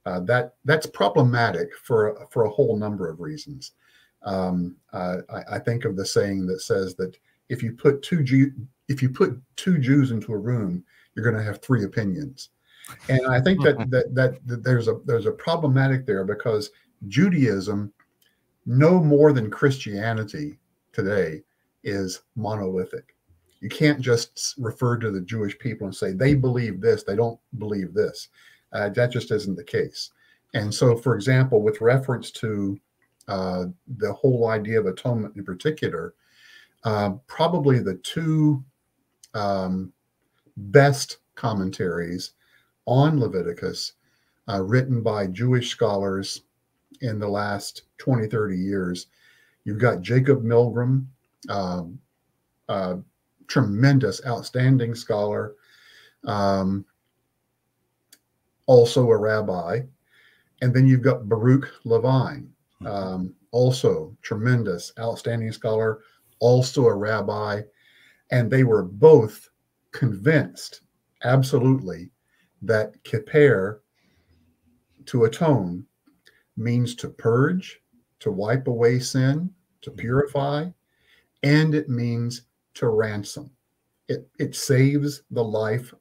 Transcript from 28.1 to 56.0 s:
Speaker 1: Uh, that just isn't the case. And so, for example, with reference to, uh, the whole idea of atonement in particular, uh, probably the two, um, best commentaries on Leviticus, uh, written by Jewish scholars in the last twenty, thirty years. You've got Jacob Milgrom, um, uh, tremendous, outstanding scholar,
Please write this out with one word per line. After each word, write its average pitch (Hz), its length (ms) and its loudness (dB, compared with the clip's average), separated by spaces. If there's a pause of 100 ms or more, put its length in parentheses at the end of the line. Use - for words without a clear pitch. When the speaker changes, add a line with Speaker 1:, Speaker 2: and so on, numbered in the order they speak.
Speaker 1:
Uh, 104 160 -4
that 120 220 0
just - 180 -6
isn't 98 260 -4
the 85 80 -12
case. - 480 -6 (440)
And 104 180 -4
so, 120 220 4
for 117 200 0
example, 131 460 2
with 107 180 0
reference 123 520 0
to, 101 480 -6 (480)
uh, 92 380 -4 (320)
the 101 160 -2
whole 120 340 2
idea 110 320 0
of 98 80 0
atonement 110 480 -4
in 101 80 -12
particular, 92 720 -6 (680)
uh, 104 260 0 (160)
probably 147 520 2
the 131 160 -4
two, 156 680 0 (720)
um, 95 580 -4 (640)
best 135 600 2 (180)
commentaries 92 960 -4 (560)
on 139 320 2
Leviticus, 90 760 -6 (560)
uh, 98 140 -4
written 123 400 0
by 104 240 -2
Jewish 120 420 0
scholars 98 720 -4 (600)
in 110 180 -6
the 104 80 -4
last 101 560 -6 (160)
twenty, 117 280 0
thirty 104 300 -2
years. 92 500 -4 (580)
You've 104 140 -4
got 107 220 0
Jacob 127 420 2
Milgrom, 120 600 2 (440)
um, 90 500 -6 (680)
uh, 95 260 -4 (520)
tremendous, 120 800 2
outstanding 123 680 0
scholar, 104 600 -4 (680)